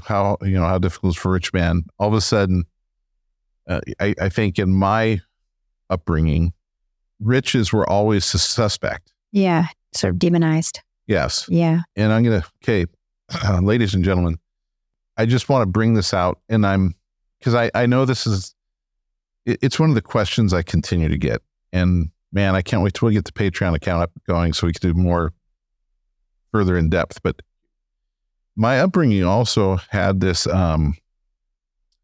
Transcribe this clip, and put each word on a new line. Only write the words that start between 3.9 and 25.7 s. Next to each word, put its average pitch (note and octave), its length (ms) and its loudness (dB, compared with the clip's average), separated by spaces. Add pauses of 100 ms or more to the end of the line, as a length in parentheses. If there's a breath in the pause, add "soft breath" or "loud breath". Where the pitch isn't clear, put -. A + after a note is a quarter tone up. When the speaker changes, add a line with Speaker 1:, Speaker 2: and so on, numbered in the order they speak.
Speaker 1:
I, G2+ 220 0
I F#2+ 80 0
think G2+ 280 -2
in F#2+ 160 0
my G#2 460 2 (720)
upbringing, E2 640 0 (680)
riches A#2+ 540 0
were G#2+ 140 2
always G2+ 460 0
a E2 60 -2
suspect. - 720 -4 (200)
Speaker 2:
Yeah. F3 360 2 (260)
Sort F#2 200 -2
of E3+ 60 -4
demonized. E3 640 0 (260)
Speaker 1:
Yes. D#2+ 420 -2
Speaker 2:
Yeah. E3+ 320 2 (140)
Speaker 1:
And G#2+ 180 2
I'm A2+ 100 2
gonna, A2 220 2 (180)
okay, G2+ 220 0 (440)
<clears throat> G2+ 320 -2
ladies G#2 320 0
and F#2 100 0
gentlemen, F2 340 0 (800)
I A2+ 100 0
just B2 200 0
wanna B2 200 2
bring A2 260 2
this G#2 220 0
out, F2+ 240 0 (100)
and A2 160 2
I'm, F#2+ 300 0 (480)
'cause A#2 100 0
I, A#2 220 2
I A#2+ 100 2
know B2+ 200 2
this B2+ 200 -2
is, G2 300 -4 (880)
it, A#2+ 160 -2
it's C3+ 180 0
one D#3+ 100 4
of C#3+ 60 2
the G#2+ 60 0
questions G#2+ 500 0
I F2 120 0
continue E2 460 -2
to D2 80 0
get, C2 260 -4 (280)
and F2+ 380 0 (220)
man, G2 240 0
I F#2 80 0
can't G#2 180 -2
wait F#2+ 140 0
till A#2 120 0
we A2 60 2
get G#2 120 0
the - 60 -14
Patreon F#2 440 -2
account E2+ 260 -2
up E2+ 100 -4 (160)
going E2+ 260 0
so - 120 -4
we E2 80 0
can F2 200 -2
do E2+ 60 0
more F2 320 0 (1200)